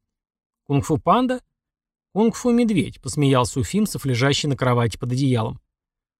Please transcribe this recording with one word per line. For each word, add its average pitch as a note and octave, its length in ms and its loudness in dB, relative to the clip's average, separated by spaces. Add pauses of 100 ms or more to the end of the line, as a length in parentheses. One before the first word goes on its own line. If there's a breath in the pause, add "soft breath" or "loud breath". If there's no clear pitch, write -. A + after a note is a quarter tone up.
(640)
«Кунг-фу C#3 340 0
панда?» B3 440 0 (720)
«Кунг-фу A3+ 380 0
медведь», A3+ 500 0
посмеялся C3+ 600 0
Уфимцев, - 440 -2
лежащий C3+ 440 0
на C3 80 0
кровати A#2+ 400 0
под A#2+ 160 -6
одеялом. B2+ 480 -2 (600)